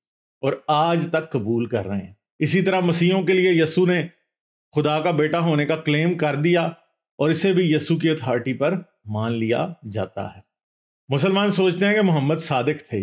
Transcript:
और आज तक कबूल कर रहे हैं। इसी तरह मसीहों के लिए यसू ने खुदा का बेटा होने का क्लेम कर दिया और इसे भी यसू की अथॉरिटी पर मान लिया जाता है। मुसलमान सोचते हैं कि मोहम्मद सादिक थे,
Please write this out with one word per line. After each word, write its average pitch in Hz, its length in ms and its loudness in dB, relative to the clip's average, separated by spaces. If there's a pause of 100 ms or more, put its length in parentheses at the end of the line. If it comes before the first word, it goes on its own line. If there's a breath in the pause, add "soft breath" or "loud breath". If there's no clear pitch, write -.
(440)
और 135 280 -2
आज 165 400 0
तक 160 220 -2
कबूल 117 340 -2
कर 107 180 -4
रहे 98 140 -4
हैं। 95 160 -12 (240)
इसी 156 240 0
तरह 185 200 0
मसीहों 175 400 2
के 170 100 0
लिए 185 200 2
यसू 160 320 2
ने 175 160 2 (720)
खुदा 151 280 0
का 175 120 0
बेटा 156 280 0
होने 151 240 0
का 160 180 0
क्लेम 156 340 0
कर 147 200 -2
दिया 165 360 0 (460)
और 147 120 2
इसे 185 220 0
भी 175 200 2
यसू 156 240 0
की 165 120 0
अथॉरिटी 131 460 -2
पर 156 280 -2 (240)
मान 107 260 -4
लिया 113 260 0 (260)
जाता 101 400 -8
है। 98 180 -16 (680)
मुसलमान 190 420 2
सोचते 190 340 2
हैं 208 100 2
कि 214 60 2
मोहम्मद 160 380 2
सादिक 147 420 -2
थे, - 220 -8